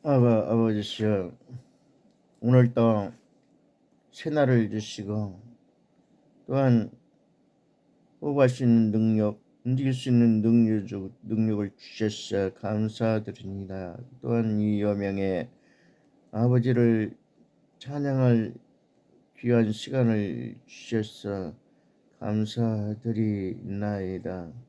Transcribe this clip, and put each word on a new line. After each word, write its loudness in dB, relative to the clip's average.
아바-, 4
아버지시여, 0
오늘도 4
새날을 2
주시고 -6
또한 2
호흡할 4
수 -2
있는 4
능력, 0
움직일 0
수 -8
있는 4
능력, 2
능력을 -2
주셔서 -4
감사드립니다. -6
또한 -2
이 0
여명의 -2
아버지를 2
찬양할 0
귀한 2
시간을 -2
주셔서 -8
감사드리나이다. -4